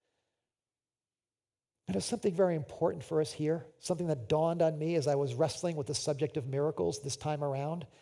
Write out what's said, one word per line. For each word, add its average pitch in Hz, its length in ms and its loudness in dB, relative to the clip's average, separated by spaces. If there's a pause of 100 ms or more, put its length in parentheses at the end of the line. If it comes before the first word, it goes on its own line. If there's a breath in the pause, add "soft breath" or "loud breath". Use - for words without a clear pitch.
(1900)
And 185 60 -2
there's 190 120 0
something 208 280 0
very 175 220 4
important 160 480 -2
for 156 180 0
us 151 100 0
here, 156 340 -2 (140)
something 175 280 -2
that 131 200 -2
dawned 165 340 4
on 160 160 4
me 165 180 0
as 139 120 2
I 143 80 4
was 139 200 0
wrestling 160 400 0
with 143 120 -4
the 147 60 -2
subject 147 420 -2
of 131 120 -4
miracles 139 520 0
this - 160 -6
time 151 280 -2
around. 143 420 -2 (160 soft breath)